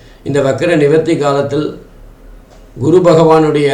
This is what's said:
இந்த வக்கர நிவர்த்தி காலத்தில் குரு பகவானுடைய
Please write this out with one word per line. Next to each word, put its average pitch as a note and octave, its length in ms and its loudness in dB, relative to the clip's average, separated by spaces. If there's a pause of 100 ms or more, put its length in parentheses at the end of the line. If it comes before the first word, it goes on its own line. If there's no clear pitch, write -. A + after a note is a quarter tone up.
(240)
இந்த - 180 -4
வக்கர E3+ 340 -2
நிவர்த்தி D#3 420 0
காலத்தில் C#3+ 640 -4 (1000)
குரு D#3 180 2
பகவானுடைய D#3+ 760 2